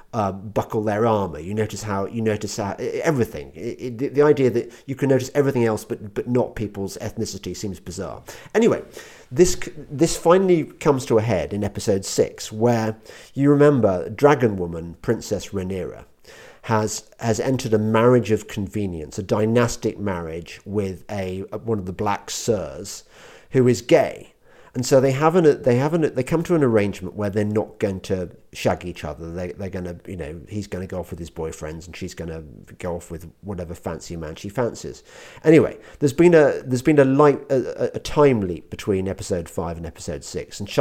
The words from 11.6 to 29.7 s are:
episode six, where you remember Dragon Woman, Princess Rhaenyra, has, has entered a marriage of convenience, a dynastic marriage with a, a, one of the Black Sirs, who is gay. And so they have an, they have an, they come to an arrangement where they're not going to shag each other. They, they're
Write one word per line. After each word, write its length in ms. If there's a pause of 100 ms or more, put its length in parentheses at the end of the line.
episode 400
six, 480
where 440 (360)
you 180
remember 580
Dragon 480
Woman, 460
Princess 460
Rhaenyra, 560 (580)
has, 560
has 220
entered 340
a 40
marriage 520
of 160
convenience, 720
a 40
dynastic 760
marriage 640
with 460
a, 400
a, 80
one 220
of 60
the 60
Black 380
Sirs, 720 (480)
who 160
is 160
gay. 480 (460)
And 80
so 160
they 120
have 240
an, 260
they 140
have 180
an, 220
they 80
come 200
to 120
an 80
arrangement 500
where 160
they're 140
not 340
going 220
to 300 (220)
shag 320
each 200
other. 260
They, 220
they're 180